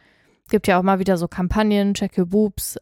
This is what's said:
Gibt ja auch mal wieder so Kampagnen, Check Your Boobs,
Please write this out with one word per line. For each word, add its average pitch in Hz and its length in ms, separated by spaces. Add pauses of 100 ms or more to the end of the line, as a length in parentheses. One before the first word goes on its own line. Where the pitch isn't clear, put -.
(500)
Gibt - 180
ja 185 120
auch 185 40
mal 190 160
wieder 190 180
so 170 100
Kampagnen, 202 680
Check - 240
Your 185 100
Boobs, 202 540